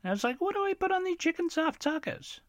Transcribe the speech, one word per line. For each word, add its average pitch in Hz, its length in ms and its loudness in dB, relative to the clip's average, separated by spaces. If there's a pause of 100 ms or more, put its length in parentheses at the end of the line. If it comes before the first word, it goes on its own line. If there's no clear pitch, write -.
And 185 60 -4
I 185 60 2
was 202 100 0
like, 247 160 0
"What 392 140 2
do 403 100 2
I 392 80 2
put 381 200 2
on 370 120 2
the 370 120 0
chicken 330 340 0
soft 320 340 0
tacos?" - 640 -4